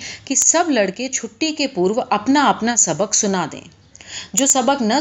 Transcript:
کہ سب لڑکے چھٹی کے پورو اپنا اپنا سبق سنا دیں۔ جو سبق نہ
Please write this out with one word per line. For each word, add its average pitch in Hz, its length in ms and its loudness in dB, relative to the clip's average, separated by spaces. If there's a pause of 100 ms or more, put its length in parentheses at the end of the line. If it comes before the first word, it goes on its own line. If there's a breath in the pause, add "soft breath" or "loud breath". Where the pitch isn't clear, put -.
(260 loud breath)
کہ 269 100 -4
سب 320 340 2
لڑکے 226 380 0
چھٹی 277 440 -4
کے 294 160 -2
پورو 185 260 0 (160)
اپنا 262 340 2
اپنا 226 320 2
سبق 185 400 0
سنا 190 360 0
دیں۔ - 100 -14 (720 loud breath)
جو 240 120 0
سبق 277 360 2
نہ 214 200 2